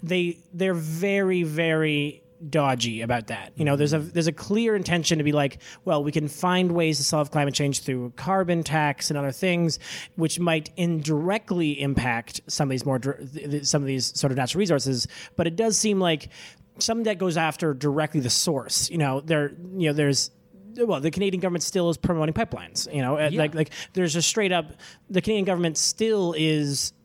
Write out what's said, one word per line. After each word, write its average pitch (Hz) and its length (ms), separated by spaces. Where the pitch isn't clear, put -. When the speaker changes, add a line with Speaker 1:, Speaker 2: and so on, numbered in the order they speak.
Speaker 1:
they, 175 360
they're 185 220
very, 180 680
very 156 800
dodgy 123 540
about 117 240
that. - 300
You 156 100
know, 143 100
there's 147 160
a, 160 60
Speaker 2:
Mm-hmm. 151 120
Speaker 1:
there's 165 160
a 165 60
clear 220 420
intention 175 440
to 151 60
be 147 80
like, 143 260
"Well, 156 180
we 147 100
can 151 160
find 180 440
ways 160 240
to 139 80
solve 147 260
climate 143 220
change 143 300
through 120 340
carbon 175 460
tax 147 480
and 147 80
other 139 140
things," 170 460
which 165 240
might 165 360
indirectly 165 1040
impact 131 680
some 147 220
of - 20
these 131 160
more 131 120
dr-, 135 200
th-, 147 160
th-, 143 160
some 147 160
of 139 40
these 135 320
sort 139 120
of 127 80
natural 135 220
resources. 139 460
But 170 100
it 170 100
does 220 200
seem 208 240
like 165 300
something 226 260
that 214 140
goes 175 180
after 160 380
directly 147 460
the 123 100
source. - 600
You 170 80
know, 139 220
there, 147 320
you 170 120
know, 147 40
there's, 143 380
well, 208 220
the 156 100
Canadian 185 320
government 175 200
still 175 280
is 160 80
promoting 156 340
pipelines. - 640
You 139 80
know, 131 160
uh, 151 120
Speaker 2:
Yeah. 151 80
Speaker 1:
like, 151 160
like 156 160
there's 170 240
a 170 60
straight 202 300
up, 160 200
the 185 100
Canadian 208 240
government 175 320
still 202 640
is 151 560